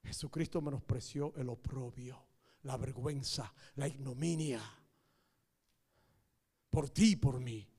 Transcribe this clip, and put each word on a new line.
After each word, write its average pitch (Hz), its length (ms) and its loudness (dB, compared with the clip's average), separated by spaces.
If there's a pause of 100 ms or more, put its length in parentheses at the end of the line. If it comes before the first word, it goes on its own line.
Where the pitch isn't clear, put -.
Jesucristo - 580 -2
menospreció 139 760 -2
el 131 140 -2
oprobio, 123 760 -8 (380)
la 135 140 -4
vergüenza, 131 760 -2 (220)
la 139 120 0
ignominia, 139 720 0 (2000)
por 143 180 2
ti 214 220 8
y 185 40 6
por 127 240 4
mí. 113 400 -6